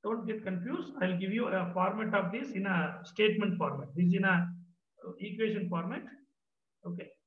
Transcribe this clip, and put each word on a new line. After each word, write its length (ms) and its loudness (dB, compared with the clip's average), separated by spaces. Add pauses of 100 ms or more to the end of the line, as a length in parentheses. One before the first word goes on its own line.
Don't 220 -2
get 180 -6
confused. 480 -4 (100)
I'll 160 0
give 140 -2
you 160 0
a 240 0
format 420 0
of 160 2
this 200 -6
in 160 -2
a 380 0
statement 540 2
format. 380 -2
This 100 6
is 80 8
in 100 4
a, 220 6 (600)
uh, 120 -10
equation 500 -2
format. 340 -4 (840)
Okay. 220 -8 (180)